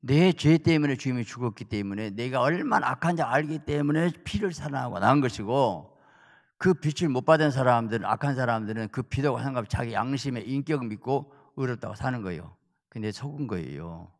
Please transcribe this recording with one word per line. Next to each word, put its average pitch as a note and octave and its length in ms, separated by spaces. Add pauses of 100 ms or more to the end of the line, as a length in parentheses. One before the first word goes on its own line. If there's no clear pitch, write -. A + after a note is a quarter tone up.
내 D#3 280
죄 D#3 260
때문에 D3+ 380
주님이 B2 280
죽었기 A#2+ 420
때문에, G2+ 440
내가 B2 320
얼마나 F3 460
악한 E3 280
자 D#3 140
알기 D3+ 300
때문에 D3 500 (140)
피를 G3+ 280
사랑하고 C#3 460
나온 B2 220
것이고, A2+ 760 (640)
그 F#3 160
빛을 D#3 340
못 B2+ 160
받은 D#3 280
사람들은, A#2 520
악한 A#2 300
사람들은 A2+ 540
그 B2+ 160
빛하고 C3+ 340
상관없이 B2+ 320
자기 A#2 220
양심의 B2+ 580
인격을 C#3 380
믿고 C3 440 (220)
의롭다고 A#2+ 400
사는 B2+ 280
거예요. E2+ 340 (320)
근데 G#2+ 240
속은 C#3+ 340
거예요. E2 720